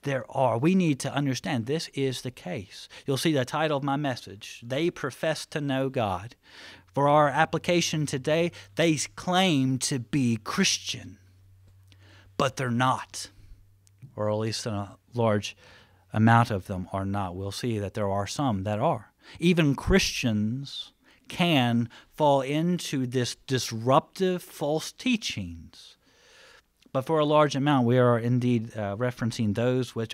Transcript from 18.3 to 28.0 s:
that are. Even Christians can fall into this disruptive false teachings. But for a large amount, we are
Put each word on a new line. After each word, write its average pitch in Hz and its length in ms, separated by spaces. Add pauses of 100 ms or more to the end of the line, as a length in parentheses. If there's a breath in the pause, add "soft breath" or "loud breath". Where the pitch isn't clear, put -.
that 104 120
are. 127 340 (280 loud breath)
Even 165 340
Christians 123 1160 (380 soft breath)
can 123 600 (220 loud breath)
fall 143 300
into 151 680
this 123 300 (100)
disruptive 135 960
false - 480
teachings. - 1080 (920 loud breath)
But 131 160
for 160 100
a 151 80
large 151 300
amount, 135 320
we 127 100
are 120 220